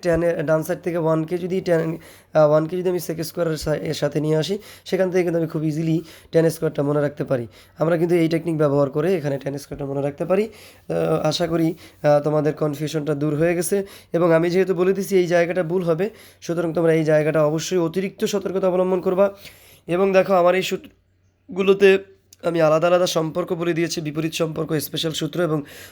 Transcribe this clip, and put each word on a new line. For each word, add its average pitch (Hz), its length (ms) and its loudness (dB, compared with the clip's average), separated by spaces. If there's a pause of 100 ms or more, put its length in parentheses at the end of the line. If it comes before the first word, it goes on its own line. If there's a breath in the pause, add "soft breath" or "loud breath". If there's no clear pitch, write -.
ট্যানের 170 440 0
ডান 156 160 2
সাইড 165 180 -4
থেকে 175 180 -4
ওয়ানকে 160 400 0
যদি 180 220 -4
ট্যান, 165 380 0 (360 loud breath)
আহ, 156 160 6
ওয়ানকে 160 260 2
যদি 180 120 -2
আমি 180 100 0
sec 165 240 -8
স্কয়ারের 160 340 -4
সা-, 151 180 -2
এর 156 200 -6
সাথে 151 260 -2
নিয়ে 156 160 0
আসি, 156 220 -2 (260 loud breath)
সেখান 190 260 0
থেকে 185 120 0
কিন্তু 170 160 0
আমি 165 100 -2
খুব 156 160 -4
ইজিলি 160 380 0 (280 loud breath)
ট্যান 160 200 4
স্কয়ারটা 156 320 -4
মনে 147 180 0
রাখতে 143 240 -4
পারি। 123 220 -2 (320 soft breath)
আমরা 160 180 2
কিন্তু 170 180 0
এই 165 140 4
টেকনিক 160 300 -2
ব্যবহার 143 320 2
করে 156 240 0
এখানে 139 240 -2
ট্যান 139 200 -8
স্কয়ারটা 139 280 -10
মনে 139 160 -4
রাখতে 143 220 -4
পারি। 196 240 0
আহ, 165 800 -4
আশা 156 200 0
করি, 165 280 0 (280 loud breath)
আহ, 147 180 4
তোমাদের 151 320 0
কনফিউশনটা 147 600 -2
দূর 147 220 -2
হয়ে 165 180 2
গেছে। 196 320 -2 (260 loud breath)
এবং 170 200 4
আমি 165 180 4
যেহেতু 185 240 2
বলে 180 180 2
দিছি 190 240 -2
এই 180 100 4
জায়গাটা 175 360 0
ভুল 175 200 -2
হবে, 170 280 0 (300 loud breath)
সুতরাং 165 320 -4
তোমরা 165 200 2
এই 160 120 4
জায়গাটা 151 400 2
অবশ্যই 160 340 0
অতিরিক্ত 170 460 -2
সতর্কতা 190 440 -2
অবলম্বন 185 320 0
করবা। 190 340 2 (520 loud breath)
এবং 185 260 0
দেখো, 185 200 4
আমার 180 220 4
এই 185 80 0
সূত্রগুলোতে 190 1400 0 (440)
আমি 170 200 0
আলাদা 160 240 4
আলাদা 180 200 4
সম্পর্ক 170 460 -2
বলে 170 200 -2
দিয়েছি, 165 280 -2
বিপরীত 156 320 -4
সম্পর্ক, 160 460 -4
স্পেশাল 160 340 -6
সূত্র 156 300 -4
এবং 156 200 0 (300 loud breath)